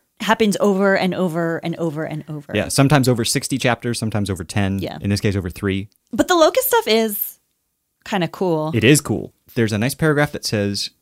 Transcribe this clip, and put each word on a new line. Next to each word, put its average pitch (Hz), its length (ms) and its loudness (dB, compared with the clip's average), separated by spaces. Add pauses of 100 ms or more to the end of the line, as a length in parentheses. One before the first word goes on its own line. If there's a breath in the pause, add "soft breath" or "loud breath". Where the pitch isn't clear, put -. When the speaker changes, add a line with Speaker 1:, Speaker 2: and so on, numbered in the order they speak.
(200)
Speaker 1:
happens 208 400 2
over 196 360 2
and 185 180 0
over 165 440 -2
and 165 180 -6
over 160 280 -4
and 151 240 -8
over. 151 260 -12
Speaker 2:
Yeah, 101 140 -2
sometimes 135 400 4
over 123 160 2
sixty - 340 -2
chapters, 120 400 -2
sometimes 104 320 -2
over 92 120 -4
ten, 98 360 0
Speaker 1:
Yeah. - 220 -6
Speaker 2:
in 101 100 -2
this 101 100 2
case 101 160 0
over 92 140 -2
three. 98 380 -2 (240)
Speaker 1:
But 240 160 0
the 370 60 2
locust 349 340 4
stuff 453 200 2
is 220 500 -2 (680)
kinda 180 240 -2
cool. 160 460 -2
Speaker 2:
It 110 100 2
is 139 160 8
cool. 73 320 -6 (220)
There's 113 180 0
a 107 60 0
nice 123 160 -2
paragraph 147 380 0
that - 120 -10
says, 101 460 -2 (120)